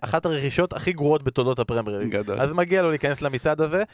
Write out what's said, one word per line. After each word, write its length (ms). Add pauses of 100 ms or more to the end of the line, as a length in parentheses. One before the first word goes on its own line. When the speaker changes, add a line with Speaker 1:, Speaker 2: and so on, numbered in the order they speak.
Speaker 1:
אחת 240
הרכישות 480
הכי 200
גרועות 300
בתולדות 360
הפרמייר 380
ליג. 140
Speaker 2:
גדול. 300
Speaker 1:
אז 100
מגיע 300
לו 80
להיכנס 320
למצעד 400
הזה, 220 (100)